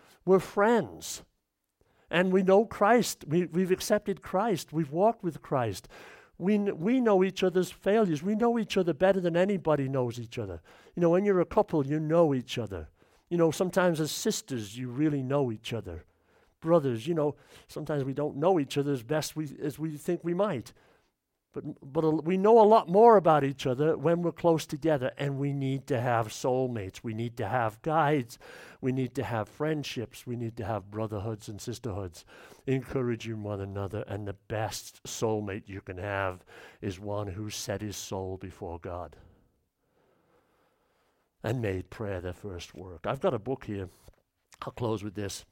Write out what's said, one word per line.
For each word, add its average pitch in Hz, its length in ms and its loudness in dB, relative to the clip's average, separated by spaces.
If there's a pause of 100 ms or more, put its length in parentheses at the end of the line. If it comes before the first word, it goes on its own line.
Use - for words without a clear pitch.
(260)
We're 185 140 6
friends. 202 840 0 (880)
And 185 200 2
we 190 120 4
know 196 220 6
Christ. 220 600 2
We, 170 180 2
we've 175 260 0
accepted 202 500 0
Christ. 190 520 -2
We've 151 180 -2
walked 208 320 2
with 160 180 -6
Christ. 117 460 -2 (500)
We 202 200 2
kn-, 202 200 0
we 226 220 2
know 208 240 6
each 190 180 -2
other's 180 300 2
failures. 190 500 2
We 202 140 0
know 233 240 2
each - 160 -2
other 175 180 2
better 190 280 4
than 170 160 0
anybody 160 500 2
knows 123 320 -2
each 113 180 -10
other. 95 240 -8 (340)
You 175 60 0
know, 170 100 6
when 185 120 6
you're 196 160 4
a 165 60 4
couple, 165 400 2
you 151 160 -2
know 156 320 4
each 123 240 -4
other. 95 320 -6 (400)
You 175 80 0
know, 165 140 6
sometimes 180 500 2
as 151 100 -2
sisters, 117 680 -4
you 127 120 -8
really 143 340 0
know 131 300 0
each - 180 -10
other. 95 320 -8 (560)
Brothers, 139 480 2
you 175 60 0
know, 147 220 0 (340)
sometimes 151 340 -4
we 135 100 -4
don't 143 220 -4
know 170 240 4
each 143 180 -2
other 143 140 0
as 127 120 -2
best 147 340 -4
we, 156 260 -8
as 143 160 -6
we 156 120 -4
think 165 320 -4
we 170 100 -2
might. 175 400 -2 (800)
But, 139 420 -12
but 160 100 0
a, 160 60 2
we 160 280 0
know 214 220 8
a 214 60 10
lot 208 240 6
more 220 260 8
about 156 280 6
each 139 240 -2
other 139 280 2
when 170 280 0
we're 165 80 0
close 165 340 0
together, 143 540 -2
and 139 180 -2
we 139 160 -2
need 135 340 -2
to 127 140 0
have 113 280 0
soulmates. 123 720 -2
We 113 100 -6
need 117 240 -6
to 123 100 -4
have 113 360 -2
guides. 151 560 0 (420)
We 131 100 0
need 131 240 -2
to 131 80 -2
have 110 240 -4
friendships. 147 800 -6
We 123 100 -6
need 117 220 -6
to 110 80 -6
have 101 240 -6
brotherhoods 107 600 -6
and 101 120 -12
sisterhoods, 101 640 -8 (400)
encouraging 120 800 -4
one 104 180 -6
another. 98 460 -6
And 101 200 -8
the 98 80 -8 (120)
best 110 560 -8
soulmate 107 680 -4
you 98 120 -12
can 92 180 -12
have 98 440 -4 (380)
is 95 180 -6
one 104 280 -6
who 104 240 -8
set 101 300 -6
his 104 160 -8
soul 95 400 -8
before 87 420 -10
God 87 360 -10 (2250)
and 120 180 -2
made 95 300 -4
prayer 101 280 -8
their 90 140 -8
first 87 400 -14
work. 90 320 -14
I've 127 160 -4
got 180 140 0
a 110 40 -2
book 131 260 -8
here. 98 240 -8 (760)
I'll - 80 -12
close 110 320 -4
with 104 100 -10
this. 98 380 -8